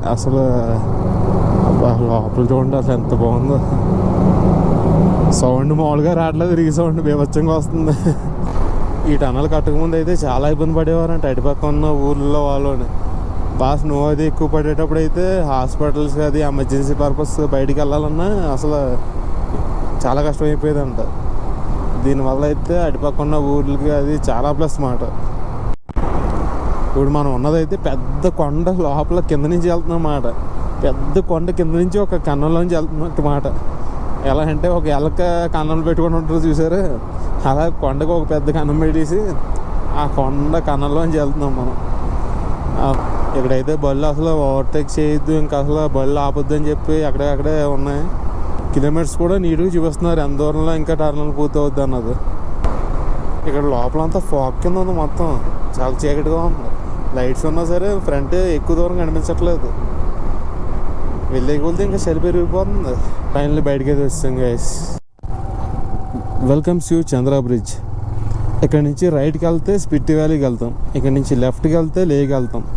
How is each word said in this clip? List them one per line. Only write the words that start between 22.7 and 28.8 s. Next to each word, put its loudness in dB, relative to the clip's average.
అటుపక్క 0
ఉన్న 2
ఊర్లకి 0
అది 0
చాలా 0
ప్లస్ 0
మాట. 0
ఇప్పుడు 2
మనం 2
ఉన్నదైతే 0
పెద్ద 0
కొండ 0